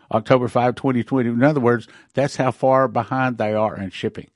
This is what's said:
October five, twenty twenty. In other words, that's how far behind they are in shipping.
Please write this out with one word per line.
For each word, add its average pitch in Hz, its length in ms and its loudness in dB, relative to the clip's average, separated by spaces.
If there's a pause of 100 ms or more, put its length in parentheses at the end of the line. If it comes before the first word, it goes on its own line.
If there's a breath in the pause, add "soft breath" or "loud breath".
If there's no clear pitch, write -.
(100)
October 123 380 2
five, 123 260 0
twenty 123 300 -2
twenty. 127 240 -2
In 117 160 0
other 147 160 2
words, 120 260 0 (280 loud breath)
that's 135 200 -2
how 131 160 0
far 131 380 2
behind 123 500 -2
they 107 160 -2
are 107 220 -2
in 98 140 -8
shipping. - 460 -8